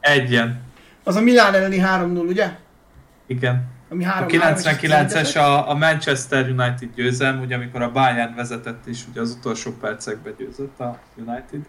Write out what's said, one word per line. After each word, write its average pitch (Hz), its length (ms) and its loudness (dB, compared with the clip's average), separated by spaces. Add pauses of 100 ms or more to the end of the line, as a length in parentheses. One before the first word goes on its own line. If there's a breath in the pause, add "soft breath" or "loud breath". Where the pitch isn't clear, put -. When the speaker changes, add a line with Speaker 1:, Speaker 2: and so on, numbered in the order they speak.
Speaker 1:
Egyen. 123 600 2 (440 soft breath)
Speaker 2:
Az 185 120 0
a 214 40 2
Milán 233 340 6
elleni 190 240 2
három 185 340 2
null, 170 140 -2
ugye? 185 300 -2 (720)
Speaker 1:
Igen. 127 460 -2 (160)
Speaker 2:
Ami 175 160 -4
Speaker 1:
A - 20 -2
Speaker 2:
három 185 160 -2
három, 170 180 2
Speaker 1:
kilencvenkilences 151 880 2
Speaker 2:
és - 80 -2
Speaker 1:
a, 143 340 4
a 147 40 0
Manchester 143 760 0
United 123 440 -2
győzelm, 127 460 0
ugye, 127 140 -4
amikor 123 280 -6
a 120 100 -2
Bayern 120 420 2
vezetett, 120 520 -8
és 117 140 -10 (100)
ugye 120 100 -10
az 117 180 -4
utolsó 113 320 -6 (100)
percekben 107 580 -8
győzött 139 420 -12
a 123 180 -8 (180)
United. 123 520 -12